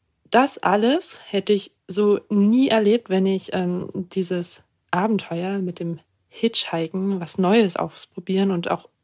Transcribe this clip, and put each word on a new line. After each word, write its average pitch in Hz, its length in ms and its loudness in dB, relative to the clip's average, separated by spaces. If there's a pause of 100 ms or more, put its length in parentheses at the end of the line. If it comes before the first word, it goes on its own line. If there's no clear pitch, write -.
(300)
das 254 280 2
alles 226 580 0 (100)
hätte 196 260 -2
ich 196 200 -2 (140)
so 202 420 2
nie 214 400 4
erlebt, 220 400 2
wenn 190 180 2
ich, 190 280 -2
ähm, 180 400 -2
dieses 180 680 -6 (280)
Abenteuer 190 680 -2
mit 180 220 -6
dem 170 200 -6 (280)
Hitchhiken, 190 920 -2
was - 180 -6
Neues 196 380 4
ausprobieren 190 760 -2
und 175 200 -2
auch - 180 -4 (160)